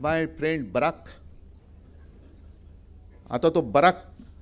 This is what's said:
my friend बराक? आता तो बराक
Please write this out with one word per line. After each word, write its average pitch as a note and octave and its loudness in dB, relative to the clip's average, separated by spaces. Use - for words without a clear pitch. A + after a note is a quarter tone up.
my D#3+ 0
friend D#3 -2
बराक? D3 0
आता B2 2
तो E3 2
बराक D3 2